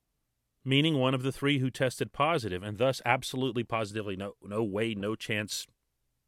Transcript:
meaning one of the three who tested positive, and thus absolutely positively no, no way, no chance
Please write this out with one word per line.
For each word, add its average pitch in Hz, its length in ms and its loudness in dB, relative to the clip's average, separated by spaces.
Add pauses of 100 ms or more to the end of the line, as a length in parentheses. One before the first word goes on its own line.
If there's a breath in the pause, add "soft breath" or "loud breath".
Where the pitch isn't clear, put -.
(640)
meaning 143 340 4
one 131 160 4
of 127 80 0
the 131 100 0
three 143 260 2
who 131 120 2
tested 123 420 -2
positive, 117 500 0
and 104 160 -6
thus 131 260 2
absolutely 123 600 0
positively 104 520 -4
no, 98 180 -6 (100)
no 104 180 -2
way, 110 320 0
no 104 200 -2
chance 107 520 -4 (600)